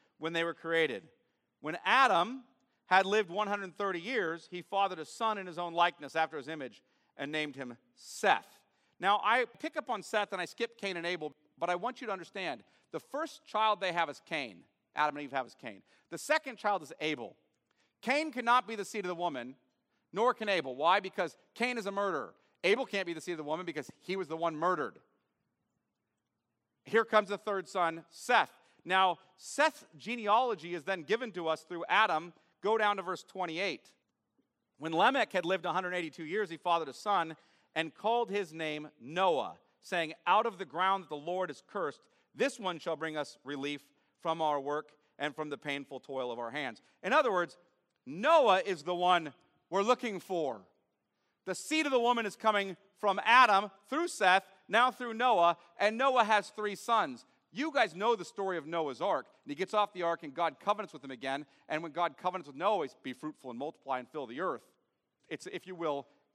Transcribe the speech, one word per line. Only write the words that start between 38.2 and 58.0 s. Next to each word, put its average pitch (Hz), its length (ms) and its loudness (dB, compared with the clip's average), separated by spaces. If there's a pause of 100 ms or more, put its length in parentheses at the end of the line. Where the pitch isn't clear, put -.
his 190 220 -4
name 151 360 -6 (120)
Noah, 139 540 0 (260)
saying, 165 320 -4 (120)
"Out 202 200 6
of 208 120 -4
the 185 80 -8
ground 185 380 0
that 156 60 -20
the 151 60 -8
Lord 175 340 -4
has 143 180 -12
cursed, 165 340 -6 (320)
this 240 260 0
one 180 200 -4
shall 165 160 -4
bring 156 220 -6
us 147 260 -6
relief 143 380 -6 (400)
from 165 200 -2
our 147 180 2
work 147 340 -6 (260)
and 143 160 -4
from 156 140 -6
the 143 80 -6
painful 139 420 -8
toil 131 320 -6
of 117 80 -8
our 117 120 -6
hands." 131 300 -8 (220)
In 190 80 -2
other 269 200 4
words, 175 260 0 (480)
Noah 208 600 4
is 175 180 -4
the 175 120 -2
one 175 380 2 (360)
we're 190 120 0
looking 226 380 0
for. 143 420 -4 (840)
The 190 100 -4
seed 311 300 0
of 285 60 0
the 254 80 4
woman 233 260 2
is 196 100 -6
coming 202 420 2 (220)
from 202 240 2
Adam 214 460 8 (200)
through 330 180 0
Seth, 190 420 4 (180)
now 233 240 4
through 240 220 -8
Noah, 208 440 4 (200)
and 214 200 2
Noah 254 260 4
has 208 260 4
three 208 260 -4
sons. 175 500 0 (280)
You 285 180 -4
guys 226 240 2
know 220 200 2